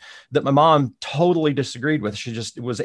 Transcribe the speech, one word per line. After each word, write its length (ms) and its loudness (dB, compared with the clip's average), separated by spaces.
that 140 0
my 60 0
mom 500 4
totally 520 0
disagreed 480 -2
with. 160 -6
She 140 -10
just 280 -10
was 260 -6